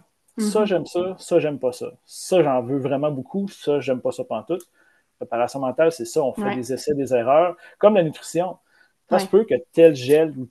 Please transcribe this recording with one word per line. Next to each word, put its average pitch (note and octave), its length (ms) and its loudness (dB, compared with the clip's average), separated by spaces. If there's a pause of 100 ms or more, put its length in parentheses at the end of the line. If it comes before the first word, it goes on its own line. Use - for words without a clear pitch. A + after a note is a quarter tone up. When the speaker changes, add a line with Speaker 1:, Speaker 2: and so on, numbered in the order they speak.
(380)
Speaker 1:
Ça, G#3+ 280 0
Speaker 2:
Mhm. - 0 -
Speaker 1:
j'aime F3 200 -2
ça, F#3 340 -6
ça, E3+ 200 0
j'aime C#3+ 200 -4
pas B2+ 140 -2
ça. - 180 -12 (140)
Ça, - 380 0
j'en B2+ 200 0
veux C3+ 160 -4
vraiment C#3 320 -2
beaucoup, F#3+ 380 -8
ça, D3 300 -2
j'aime B2+ 220 -4
pas B2+ 100 -4
ça B2+ 140 -8
pantoute. B2+ 440 -8 (480)
Préparation B2 420 -4
mentale, C#3 320 0
c'est E3 140 -8
ça, D3+ 180 -2
on B2+ 100 -2
fait A3 120 -8
Speaker 2:
Ouais. G3+ 60 -2
Speaker 1:
des B2+ 220 -6
essais, D3 220 -4
des C3 180 -4
erreurs, C#3+ 420 2 (220)
comme G#3+ 180 6
la F3+ 80 4
nutrition. E3+ 540 -6 (520)
Ça F#3 100 2
se F#3+ 80 -6
Speaker 2:
Ouais. - 20 -10
Speaker 1:
peut G#3 160 6
que C#3+ 100 -2 (180)
tel E3 220 8
gel C#3+ 420 2
ou B2+ 140 -10